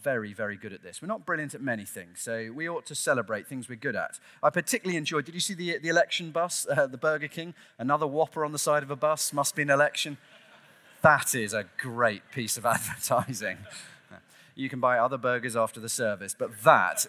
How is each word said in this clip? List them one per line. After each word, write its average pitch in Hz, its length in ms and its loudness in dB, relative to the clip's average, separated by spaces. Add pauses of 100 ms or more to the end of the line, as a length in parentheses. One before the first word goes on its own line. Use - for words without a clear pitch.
very, 113 300 -2
very 104 240 -4
good 104 160 -14
at 98 100 -16
this. 87 200 -16
We're 160 60 -8
not 202 180 -8
brilliant 156 280 -4
at 120 60 -14
many 117 240 -2
things, 90 360 -14
so 113 340 -6
we 160 140 -6
ought 165 180 -8
to 151 80 -12
celebrate 110 540 0
things 127 200 -10
we're 123 80 -12
good 113 200 -4
at. - 240 -6 (220)
I 147 80 4
particularly 180 460 0
enjoyed, 151 280 -2
did 165 100 -14
you 175 60 -4
see 196 140 -2
the, 170 240 -4
the 156 100 -4
election 170 420 2
bus, 170 400 -2
uh, 143 160 4
the 127 120 -8
Burger 151 300 0
King? 165 260 -10 (240)
Another 147 280 2
Whopper 151 380 0
on 151 80 -4
the 147 60 -6
side 147 240 2
of 135 80 -8
a 143 60 -6
bus, 151 360 0
must 143 240 -2
be 156 60 0
an 143 80 2
election. 143 480 2 (800)
That 151 340 6
is 107 180 0
a 107 120 -2 (140)
great 117 520 0
piece - 260 -4
of 120 100 -4
<laughs> - 0 -
advertising. 107 920 0 (960)
You 131 140 -6
can 127 120 -6
buy 123 180 6
other 127 200 4
burgers 120 380 0
after 113 240 0
the 113 80 -8
service, 101 500 -2
but 113 240 -8
that 107 460 8